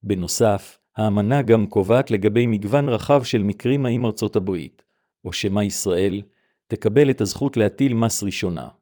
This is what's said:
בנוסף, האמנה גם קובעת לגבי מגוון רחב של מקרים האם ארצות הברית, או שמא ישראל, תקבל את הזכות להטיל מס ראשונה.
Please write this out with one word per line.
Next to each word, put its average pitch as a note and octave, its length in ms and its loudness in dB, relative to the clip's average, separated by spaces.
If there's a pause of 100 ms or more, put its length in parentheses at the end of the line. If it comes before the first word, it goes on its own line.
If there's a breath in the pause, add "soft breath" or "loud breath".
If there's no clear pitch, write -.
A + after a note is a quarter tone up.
בנוסף, G2+ 760 -2 (160)
האמנה G#2+ 460 0
גם A2+ 260 4
קובעת A2 440 0
לגבי G#2+ 360 0
מגוון A2+ 420 0
רחב B2+ 340 2
של A2 200 0
מקרים B2+ 420 -2
האם A#2+ 200 -2
ארצות G#2+ 300 -4
הברית, F#2 480 -4 (420)
או F2 80 -10
שמא G2+ 280 -2
ישראל, G2 600 -2 (460)
תקבל A2 420 2
את B2 120 0
הזכות - 360 -2
להטיל A#2+ 360 2
מס A2+ 300 0
ראשונה. F2 440 -6 (140)